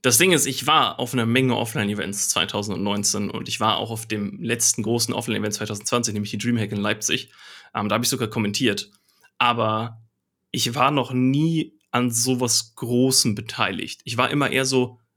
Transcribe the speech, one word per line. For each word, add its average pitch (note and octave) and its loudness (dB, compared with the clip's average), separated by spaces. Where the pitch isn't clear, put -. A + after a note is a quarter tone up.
das B2 4
Ding F#3 6
ist, D#3 4
ich C3 -4
war D3 4
auf A#2+ -4
einer A#2+ 2
Menge A#2+ 2
Offline-Events G#2 -2
zweitausendneunzehn G2+ -2
und A2+ -8
ich - -6
war A2 2
auch A2 -4
auf A2 -8
dem G#2 -6
letzten A#2 0
großen A#2 0
Offline-Event G#2+ -2
zweitausendzwanzig, A2 -2
nämlich G#2 -4
die G#2 -6
Dreamhack A2 0
in G#2 -4
Leipzig. - -2
Ähm, G#2 -2
da G#2+ 2
hab A#2+ 2
ich - 0
sogar A#2 -2
kommentiert. G#2 -2
Aber A2+ 0
ich A#2+ -2
war C#3 4
noch C3 0
nie D3 2
an B2 2
sowas A#2+ 0
Großem B2 2
beteiligt. - -6
Ich A2+ -6
war B2 2
immer C#3+ 0
eher C3 0
so B2+ 0